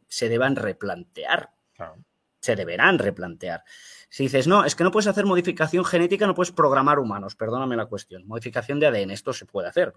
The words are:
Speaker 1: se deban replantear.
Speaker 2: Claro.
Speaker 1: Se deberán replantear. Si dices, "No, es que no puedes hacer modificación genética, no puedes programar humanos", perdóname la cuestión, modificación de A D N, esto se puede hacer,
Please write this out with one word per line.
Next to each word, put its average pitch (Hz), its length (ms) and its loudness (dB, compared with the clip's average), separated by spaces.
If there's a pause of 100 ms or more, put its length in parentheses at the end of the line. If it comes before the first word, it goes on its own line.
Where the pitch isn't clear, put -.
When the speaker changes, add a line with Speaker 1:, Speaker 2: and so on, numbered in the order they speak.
Speaker 1:
se - 220 -4
deban 127 260 2
replantear. 92 920 -6 (240)
Speaker 2:
Claro. 82 220 -16 (440)
Speaker 1:
Se 113 160 0
deberán 101 440 2
replantear. 87 640 -6 (460)
Si - 160 -4
dices, 131 220 2
"No, 196 160 6
es 143 120 0
que 170 80 0
no 185 80 4
puedes 208 160 2
hacer 202 180 0
modificación 180 580 0
genética, 180 440 2
no 185 80 2
puedes 180 160 -2
programar 143 480 4
humanos", 101 360 -6
perdóname 120 400 -4
la 113 120 -4
cuestión, 98 400 -12
modificación 120 520 -6
de 151 60 4
A 143 60 6
D 104 100 0
N, 95 100 -4
esto 110 220 -6
se - 140 -12
puede 90 220 -6
hacer, 165 280 0